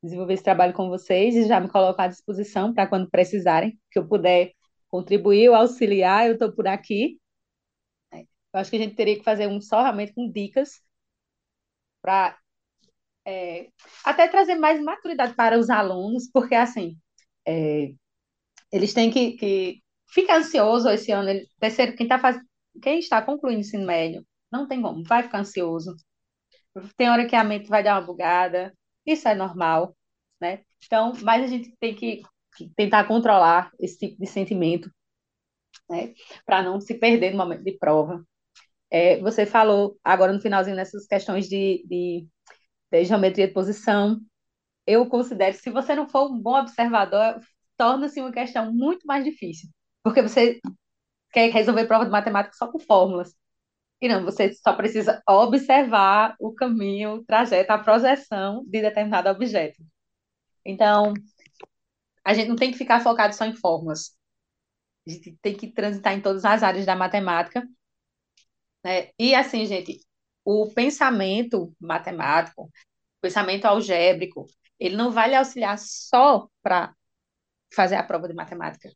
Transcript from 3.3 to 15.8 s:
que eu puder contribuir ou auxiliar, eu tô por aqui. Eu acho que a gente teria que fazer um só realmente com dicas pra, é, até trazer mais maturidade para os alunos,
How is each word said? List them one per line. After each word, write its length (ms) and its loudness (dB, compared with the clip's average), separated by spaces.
que 80 0
eu 80 -6
puder 460 2
contribuir 600 4
ou 60 8
auxiliar, 720 2
eu 100 0
tô 140 -2
por 160 -4
aqui. 520 -4
Eu 60 -2
acho 100 -6
que 80 -4
a 20 0
gente 160 -4
teria 220 0
que 60 -16
fazer 240 0
um 140 -6
só 200 0
realmente 320 -2
com 160 -8
dicas 520 -6
pra, 360 0
é, 440 -12
até 240 4
trazer 280 2
mais 260 2
maturidade 540 -4
para 240 4
os 100 0
alunos, 640 -2